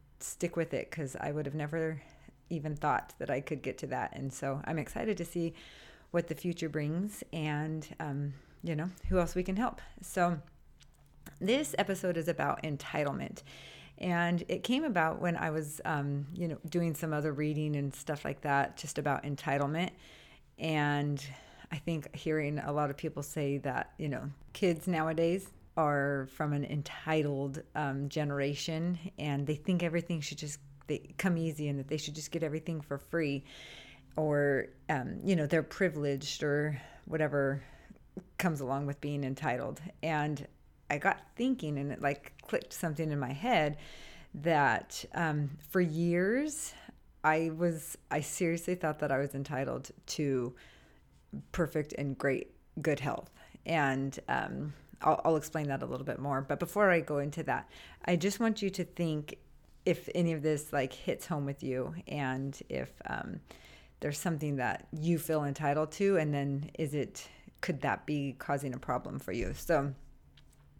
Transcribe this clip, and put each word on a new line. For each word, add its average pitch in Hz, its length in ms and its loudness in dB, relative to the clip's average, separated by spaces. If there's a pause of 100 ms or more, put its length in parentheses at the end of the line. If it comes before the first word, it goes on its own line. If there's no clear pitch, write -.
(200)
stick - 360 -4
with 165 180 0
it, - 160 -2
'cause 139 300 -6
I 147 120 -2
would 151 140 -2
have 139 80 -6
never 156 480 -2 (480)
even 156 260 -2
thought 143 440 2
that - 100 -2
I 135 100 2
could 139 220 -4
get - 180 -4
to 143 80 -6
that. 127 280 -4
And 135 180 -4
so 135 300 -4
I'm 160 160 -2
excited 214 380 -2
to 170 80 -4
see 165 280 -2 (560)
what 170 180 0
the 165 60 -6
future 165 360 -2
brings 156 640 -2
and, 156 560 -2 (120)
um, 143 340 -2 (300)
you 165 120 -2
know, 160 140 -2 (200)
who 190 100 6
else 170 160 2
we 180 80 2
can 190 140 -2
help. 240 220 0 (220)
So 175 400 2 (1000)
this 262 380 2
episode 185 400 2
is 160 100 0
about 143 360 0
entitlement. 143 800 -2 (560)
And 175 480 2
it - 160 -2
came 262 200 2
about 175 380 2
when 170 160 2
I 160 140 0
was, 151 340 -4
um, 143 480 0
you 175 140 -2
know, 160 100 -4 (100)
doing 170 280 0
some 156 180 -2
other 151 180 0
reading 151 440 0
and 143 180 0
stuff - 320 -6
like 143 160 -6
that, 139 340 2
just - 220 -8
about 143 260 0
entitlement. 143 680 0 (640)
And 147 680 2 (480)
I 160 60 -4
think 160 380 -4
hearing 147 440 0
a - 120 -2
lot 147 200 2
of 143 40 -8
people 147 280 -4
say 143 360 0
that, 131 380 -2
you 156 100 -4
know, 139 220 -4 (240)
kids 170 340 2
nowadays 165 640 2 (240)
are 143 520 4
from 147 260 -2
an 143 100 2
entitled, 143 1000 0 (100)
um, 139 340 0
generation, 147 920 0 (180)
and 143 300 0
they 151 80 0
think 180 260 2
everything 170 400 0
should 143 160 -6
just, 151 220 -8 (260)
they - 320 -4
come 175 200 2
easy 151 300 -2
and 139 120 0
that 135 80 -6
they 156 100 -2
should 147 160 -6
just 156 160 -10
get 160 140 -2
everything 156 380 -2
for 143 180 -4
free, 143 440 0 (720)
or, 147 520 4 (220)
um, 127 340 -2
you 190 120 4
know, 151 120 4
they're 156 160 4
privileged 151 800 0
or 147 360 2 (260)
whatever 143 580 2 (760)
comes 160 240 2
along 139 240 0
with 139 160 -4
being 143 220 -2
entitled. 131 580 -2 (220)
And 151 440 0 (440)
I 147 80 2
got - 200 2 (160)
thinking, 233 440 0
and 143 120 -2
it, - 80 -6
like, - 440 -2
clicked - 300 -4
something 156 380 -2
in 143 80 0
my 131 140 -2
head 151 440 4 (580)
that, 143 680 4 (120)
um, 151 420 0 (100)
for 185 140 4
years 180 920 2 (500)
I 156 260 4
was, 165 480 0 (140)
I 151 100 2
seriously 170 540 0
thought 156 240 -2
that 147 120 0
I 131 60 4
was 139 160 0
entitled 135 560 -4 (160)
to 131 500 0 (960)
perfect 151 460 0
and 139 200 -2
great, - 380 0 (260)
good 143 200 2
health. - 280 -4 (360)
And, 139 520 2 (120)
um, 131 440 -2 (280)
I'll, 156 240 4
I'll 160 100 6
explain 151 320 -2
that 139 160 -2
a - 20 -4
little 127 200 -6
bit 135 120 -2
more. 139 240 -2
But 143 180 -2
before 196 300 4
I 170 120 6
go 147 160 -2
into 147 260 -2
that, 131 260 -2 (360)
I 180 100 6
just 190 240 2
want 226 220 2
you 202 80 2
to 185 160 -2
think 156 520 -2 (480)
if - 300 4
any 170 160 6
of 151 120 0
this, 151 280 2
like, 139 220 2
hits - 340 -4
home 147 180 0
with 139 160 -4
you, 131 320 -2 (140)
and 135 500 -2 (120)
if, - 200 -2 (180)
um, - 340 -4 (580)
there's 147 180 -2
something 151 400 0
that 123 360 -2
you 160 240 4
feel 156 260 2
entitled 147 500 2
to, 196 220 4
and 151 180 4
then 139 460 0
is 143 140 0
it, 131 340 -4 (320)
could 147 220 -2
that 123 240 0
be 139 340 -2
causing 135 340 -2
a 131 60 -6
problem 127 400 -4
for - 140 -6
you? 104 220 -2
So, 143 380 2 (880)